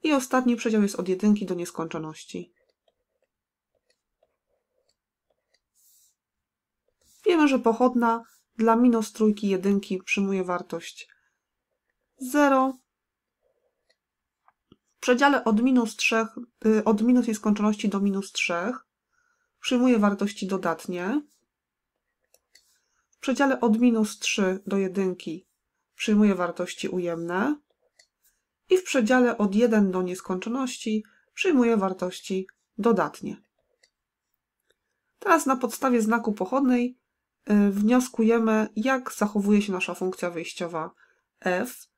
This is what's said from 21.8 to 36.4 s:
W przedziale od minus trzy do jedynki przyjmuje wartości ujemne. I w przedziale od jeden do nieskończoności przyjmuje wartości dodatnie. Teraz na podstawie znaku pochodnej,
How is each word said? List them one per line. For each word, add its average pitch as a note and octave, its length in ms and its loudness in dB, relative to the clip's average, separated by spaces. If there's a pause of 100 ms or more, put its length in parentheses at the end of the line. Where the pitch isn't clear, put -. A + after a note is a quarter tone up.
W - 80 -20
przedziale C4+ 420 0
od A3+ 200 2
minus A3+ 380 2
trzy F#3+ 480 -2
do G3 100 -4
jedynki F#3 680 -4 (480)
przyjmuje G#3 400 2
wartości F3 540 -6
ujemne. F3 680 -4 (1120)
I F#4 80 4
w F#4 60 -4
przedziale B3 540 2
od G3+ 160 0
jeden G#3+ 360 4
do F#3 120 -2
nieskończoności G#3+ 1000 -6 (300)
przyjmuje B3 420 2
wartości F#3+ 680 -4 (320)
dodatnie. F#3 580 0 (1800)
Teraz E4 280 0
na C4 100 2
podstawie B3 460 0
znaku A3+ 300 -2
pochodnej, B3 640 0 (520)